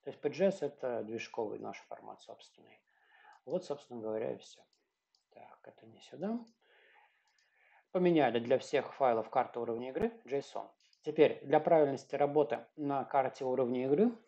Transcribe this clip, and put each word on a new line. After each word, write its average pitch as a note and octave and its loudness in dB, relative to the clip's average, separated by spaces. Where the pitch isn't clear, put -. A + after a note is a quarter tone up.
То C#3+ -10
есть - -14
P D3 -2
G E3+ 0
S F#3+ 0
это B2 -6
движковый G#2+ -8
наш G#2+ -12
формат G#2+ -18
собственный. - -20
Вот, F3 -6
собственно A#2+ -10
говоря, A2 -4
и - -8
всё. - -20
Так, - -20
это - -20
не A2+ -20
сюда. G3+ -6
Поменяли D#3 4
для B2 2
всех - -2
файлов A#2 2
карты B2 -2
уровня A#2 -4
игры G3+ -2
json. C3+ -6
Теперь D3+ 2
для D3 4
правильности D3+ 2
работы C#3+ 2
на C#3+ -2
карте C3+ 0
уровня B2+ 0
игры F3+ 4